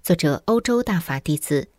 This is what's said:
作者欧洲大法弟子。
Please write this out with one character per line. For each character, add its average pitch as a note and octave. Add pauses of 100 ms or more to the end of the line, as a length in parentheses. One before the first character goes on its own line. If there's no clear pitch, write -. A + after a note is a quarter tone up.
作 F3
者 C#3+
欧 A3+
洲 A#3+
大 G3
法 C#3
弟 D3+
子。 C#3+ (100)